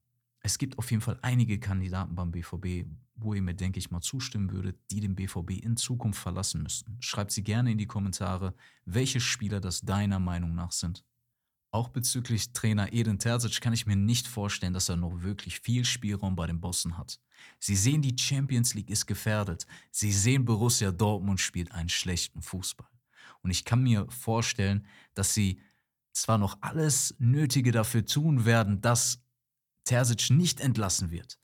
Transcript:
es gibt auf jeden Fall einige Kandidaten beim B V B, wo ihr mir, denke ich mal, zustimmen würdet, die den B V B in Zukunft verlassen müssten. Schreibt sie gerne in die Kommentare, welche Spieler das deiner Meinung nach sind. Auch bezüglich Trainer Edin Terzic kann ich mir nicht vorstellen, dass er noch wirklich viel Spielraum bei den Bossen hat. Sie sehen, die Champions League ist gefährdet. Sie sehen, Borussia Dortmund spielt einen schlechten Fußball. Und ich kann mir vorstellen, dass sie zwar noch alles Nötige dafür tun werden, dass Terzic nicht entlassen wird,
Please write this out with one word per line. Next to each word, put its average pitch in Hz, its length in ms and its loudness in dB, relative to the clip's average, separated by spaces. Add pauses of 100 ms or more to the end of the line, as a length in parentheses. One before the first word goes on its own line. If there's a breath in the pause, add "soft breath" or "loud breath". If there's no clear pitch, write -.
(420)
es - 160 -2
gibt 127 200 -6
auf - 140 -6
jeden 110 100 0
Fall 113 200 -4
einige 120 360 2
Kandidaten 92 580 -4
beim 87 160 -2
B 85 100 -6
V - 160 -10
B, 90 260 -4 (320)
wo 110 180 -4
ihr 98 80 0
mir, 87 140 -2
denke 92 240 -2
ich - 120 -8
mal, 87 100 -4
zustimmen 107 500 -4
würdet, 95 260 -4 (140)
die 98 80 -2
den 98 160 0
B 95 120 -4
V 92 140 -6
B 87 140 -4
in 113 220 -2
Zukunft 120 440 -2
verlassen 90 420 -2
müssten. - 360 -6
Schreibt - 320 -2
sie 98 140 -2
gerne 113 260 2
in 107 60 2
die 104 100 -2
Kommentare, 92 640 -2 (300 loud breath)
welche 120 380 0
Spieler 101 400 -2
das 92 180 -4
deiner 98 400 2
Meinung 87 340 0
nach 85 200 -4
sind. - 320 -6 (640)
Auch 120 180 -2
bezüglich 120 640 -2
Trainer 104 400 0
Edin 110 260 2
Terzic 117 400 0
kann 117 140 0
ich 117 120 -2
mir 104 120 2
nicht 110 300 2
vorstellen, 101 440 -4
dass 92 160 -2
er 90 80 0
noch 87 280 -2
wirklich 98 360 -6
viel 123 240 0
Spielraum 101 540 -2
bei 82 100 -2
den 85 140 -4
Bossen 87 360 -4
hat. - 220 -12 (400 loud breath)
Sie 101 160 0
sehen, 131 260 4
die 131 160 0
Champions 135 580 0
League 101 140 -6
ist - 180 -2
gefährdet. 101 600 -2 (240 loud breath)
Sie 104 220 -2
sehen, 120 320 4
Borussia 110 480 2
Dortmund 98 480 0
spielt - 320 -4
einen 82 160 -4
schlechten - 520 -4
Fußball. - 460 -8 (540 loud breath)
Und 92 100 0
ich - 140 -2
kann 127 180 4
mir 113 260 4
vorstellen, 101 760 0 (300 loud breath)
dass 98 180 0
sie 95 260 2 (540 soft breath)
zwar - 240 2
noch 101 240 0
alles 156 580 0
Nötige 127 540 4
dafür 110 320 2
tun 147 400 2
werden, 110 340 6
dass - 420 2 (600)
Terzic 123 460 2
nicht 160 320 4
entlassen 101 500 0
wird, - 320 -12